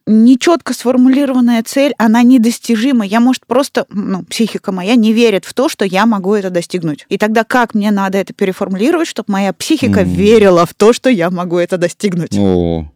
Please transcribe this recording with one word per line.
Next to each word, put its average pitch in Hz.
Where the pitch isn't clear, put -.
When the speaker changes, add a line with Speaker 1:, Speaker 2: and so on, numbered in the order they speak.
Speaker 1:
Нечетко 247
сформулированная 254
цель, 277
она 226
недостижима. 233
Я, 214
может, 254
просто, 247
ну, 190
психика -
моя 185
не 220
верит 214
в -
то, 269
что -
я 190
могу 196
это 202
достигнуть. 165
И 196
тогда 220
как 240
мне 208
надо 196
это 190
переформулировать, 202
чтобы -
моя 196
психика 208
Speaker 2:
Мгм. 180
Speaker 1:
верила 196
в -
то, 214
что 262
я 180
могу 180
это 175
достигнуть? 175
Speaker 2:
О, 87